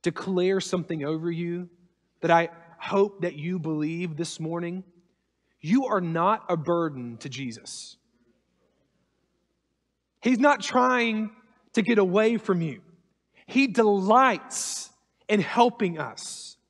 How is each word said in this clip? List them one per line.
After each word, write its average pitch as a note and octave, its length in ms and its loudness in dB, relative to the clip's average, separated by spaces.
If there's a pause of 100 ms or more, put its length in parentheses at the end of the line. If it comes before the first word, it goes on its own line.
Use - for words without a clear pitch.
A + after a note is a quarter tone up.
declare F#3 580 -2
something E3 460 -4
over D#3+ 260 -4
you E3+ 380 -6 (520)
that E3 100 2
I E3 180 4 (300)
hope G3+ 420 -2
that E3+ 140 -6
you F3 240 -6
believe D#3+ 580 -4
this E3 220 -8
morning? E3+ 440 -8 (800)
You A#3 260 2
are G3+ 120 2
not F3 480 0
a F3 80 0
burden D3 640 -4
to D3 100 -14
Jesus. B2 680 -12 (2250)
He's A#3+ 180 2
not C#4+ 220 4
trying A#3 680 0 (420)
to A#3 80 2
get A3 160 2
away G#3 400 4
from F#3 240 -2
you. C#3+ 200 -6 (640)
He C4+ 220 2
delights G#3+ 1200 2 (380)
in G#3+ 140 2
helping A3+ 580 2
us. - 560 -12 (140)